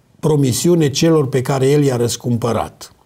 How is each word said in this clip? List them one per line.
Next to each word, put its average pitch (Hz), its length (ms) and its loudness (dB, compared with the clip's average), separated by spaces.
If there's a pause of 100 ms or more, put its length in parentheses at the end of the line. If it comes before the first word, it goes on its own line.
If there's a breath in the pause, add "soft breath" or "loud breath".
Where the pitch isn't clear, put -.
(200)
promisiune 147 680 0
celor 156 380 2
pe 127 140 -2
care 135 240 -2
El 147 160 4
i-a 131 140 0
răscumpărat. 117 960 -4 (140)